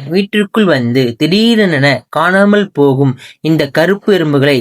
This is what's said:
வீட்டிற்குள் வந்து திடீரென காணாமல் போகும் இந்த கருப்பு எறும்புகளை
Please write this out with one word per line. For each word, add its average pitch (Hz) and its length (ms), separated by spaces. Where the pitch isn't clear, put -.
வீட்டிற்குள் 202 600
வந்து 127 340
திடீரென 180 760
காணாமல் 196 640
போகும் 139 420
இந்த 156 280
கருப்பு 175 440
எறும்புகளை 143 480